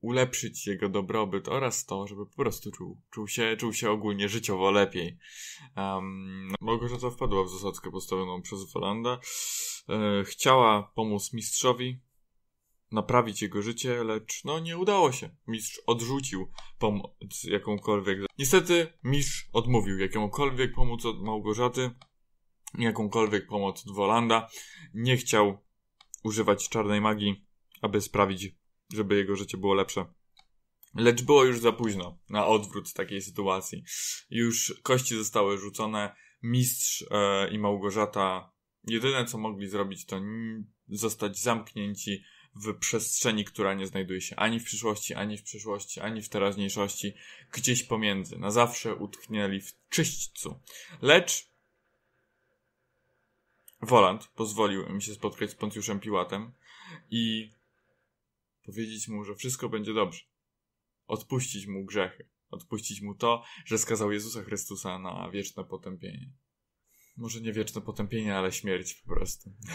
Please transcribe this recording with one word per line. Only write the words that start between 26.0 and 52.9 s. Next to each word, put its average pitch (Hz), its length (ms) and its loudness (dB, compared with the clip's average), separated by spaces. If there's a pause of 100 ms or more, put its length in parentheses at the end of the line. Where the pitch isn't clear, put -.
używać 104 460 2
czarnej 104 320 2
magii, 104 440 2 (360)
aby 104 200 2
sprawić 98 540 0 (380)
żeby 101 220 2
jego 101 200 2
życie 98 220 -6
było 98 160 2
lepsze. 95 320 0 (880)
Lecz 120 260 6
było 139 220 8
już 123 160 4
za 117 120 6
późno 98 460 -2 (120)
na 101 180 2
odwrót 101 460 2
takiej 98 280 -6
sytuacji. 95 600 -2 (460)
Już 117 540 0
kości 127 320 2
zostały 104 420 2
rzucone, 104 580 -4 (280)
mistrz, 120 680 0
e, 98 380 4
i 107 100 -4
Małgorzata, 101 920 0 (320)
jedyne 120 420 0
co 120 120 -8
mogli 104 320 -6
zrobić, 98 360 -4
to 98 120 -6
n-, 110 480 -8 (240)
zostać 104 500 -4
zamknięci 104 840 -4 (320)
w 104 180 -6
przestrzeni, 107 720 -2
która 98 280 0
nie 98 140 -4
znajduje 92 340 -4
się - 140 -10
ani 113 240 0
w 117 40 -12
przyszłości, 107 500 -4
ani 104 240 -4
w - 60 -16
przeszłości, 104 560 -8
ani 107 220 -6
w 104 80 -12
teraźniejszości, 101 840 -2 (400)
gdzieś - 300 0
pomiędzy. 101 540 -2
Na 92 140 -4
zawsze 117 440 2
utknęli 101 640 -4
w - 120 -16 (160)
czyśćcu. - 680 -4 (420)
Lecz 165 540 4 (2250)